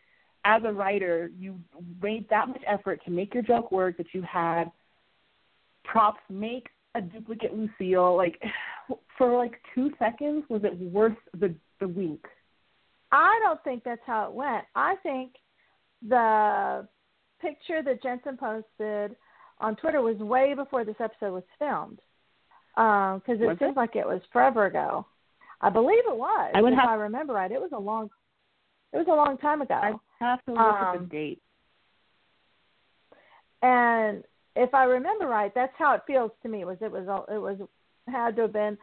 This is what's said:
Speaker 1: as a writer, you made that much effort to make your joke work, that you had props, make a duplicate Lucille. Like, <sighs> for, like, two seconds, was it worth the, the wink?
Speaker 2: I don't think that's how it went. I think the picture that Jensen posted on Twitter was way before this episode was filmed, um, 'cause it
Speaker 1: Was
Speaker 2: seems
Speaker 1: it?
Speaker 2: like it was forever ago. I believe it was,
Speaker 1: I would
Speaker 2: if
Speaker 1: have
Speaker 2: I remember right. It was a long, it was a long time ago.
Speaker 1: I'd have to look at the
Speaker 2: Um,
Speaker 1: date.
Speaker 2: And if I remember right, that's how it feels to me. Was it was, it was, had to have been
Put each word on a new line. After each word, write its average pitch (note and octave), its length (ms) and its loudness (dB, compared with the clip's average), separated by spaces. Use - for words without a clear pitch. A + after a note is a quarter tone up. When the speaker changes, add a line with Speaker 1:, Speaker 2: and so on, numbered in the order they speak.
Speaker 1:
as A3 220 4
a A3 80 -2
writer, F#3+ 680 -2
you F#3+ 180 -12
made G#3+ 260 -6
that A3 200 2
much - 180 -12
effort G3+ 380 -2
to F3+ 60 -8
make F3+ 220 -4
your B3 100 0
joke A#3 280 0
work, F#3 260 0
that E3+ 160 -8
you F#3 80 -6
had E3+ 440 -2
props, G#3+ 340 2
make A3 380 -8
a A#3 80 -4
duplicate A3 540 -8
Lucille. F#3 600 2
Like, F3 200 0
<sighs> - 340 -14
for, B3 200 4
like, A#3+ 240 -2
two C#4 240 0
seconds, D4 520 -2
was G#3+ 160 -2
it F3 120 -4
worth G3+ 380 2
the, F3 160 0
the G3 80 -4
wink? F3 380 -6
Speaker 2:
I F4+ 280 6
don't E4 220 2
think B3 220 -6
that's A#3 200 -6
how A3 220 -2
it - 60 -12
went. B3 320 -4
I D#4 280 2
think C4 280 -6
the G#3+ 800 2
picture D#4+ 420 -6
that C4 200 -2
Jensen B3+ 340 -8
posted G#3+ 800 -6
on A3 180 -2
Twitter D4+ 240 0
was A3+ 160 0
way B3+ 360 2
before C4+ 300 -4
this G#3+ 160 -8
episode A3 340 -6
was F3+ 100 -8
filmed, A3+ 400 -6
um, G3+ 460 2
'cause A#3 180 -2
it A#3 60 2
Speaker 1:
Was F3 140 2
Speaker 2:
seems C#4+ 120 0
Speaker 1:
it? C4+ 60 -8
Speaker 2:
like A#3 180 0
it - 100 -2
was - 160 -4
forever A#3+ 320 4
ago. E3 400 -2
I - 80 2
believe C#4+ 380 4
it D4 80 -2
was, C4+ 400 -2
Speaker 1:
I G3+ 60 6
would B3 120 6
Speaker 2:
if B3+ 60 4
Speaker 1:
have B3+ 100 4
Speaker 2:
I A3 60 2
remember A#3 380 -4
right. F#3+ 180 -2
It B3+ 100 -4
was F4 120 -8
a A3+ 60 -8
long, G#3 300 -6
it - 60 -4
was E4 100 0
a F4+ 80 4
long C#4+ 220 4
time D4 240 0
ago. A#3+ 200 -2
Speaker 1:
I'd G#3+ 140 -2
have B3 260 -2
to B3 80 -8
look A3+ 80 2
at G3+ 320 4
the F3 60 -4
Speaker 2:
Um, F3+ 80 -10
Speaker 1:
date. D3+ 340 -8
Speaker 2:
And A#3 640 4
if B3 180 2
I C4 120 6
remember D4+ 420 0
right, G#3 260 0
that's B3+ 240 -2
how D4 160 4
it - 140 0
feels B3 240 0
to A#3 60 -8
me. G3+ 160 -8
Was F#3 160 -8
it G#3+ 100 -6
was, F#3+ 120 -8
it G#3+ 60 -6
was, G3 200 -6
had A#3 300 -2
to A3+ 60 2
have G#3+ 100 0
been G#3 300 -2